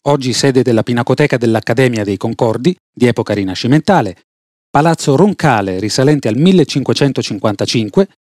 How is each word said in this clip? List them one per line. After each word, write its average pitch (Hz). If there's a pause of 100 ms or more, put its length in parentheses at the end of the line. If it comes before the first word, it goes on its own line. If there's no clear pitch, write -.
oggi 135
sede 131
della 113
Pinacoteca 123
dell'Accademia 117
dei 98
Concordi, 113 (160)
di 120
epoca 113
rinascimentale, 110 (540)
Palazzo 151
Roncale, 127
risalente 131
al 110
millecinquecentocinquantacinque, 127 (280)